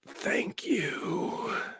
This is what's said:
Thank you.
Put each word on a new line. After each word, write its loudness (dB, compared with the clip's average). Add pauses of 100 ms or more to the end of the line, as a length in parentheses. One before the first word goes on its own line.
Thank 0
you. 0 (300)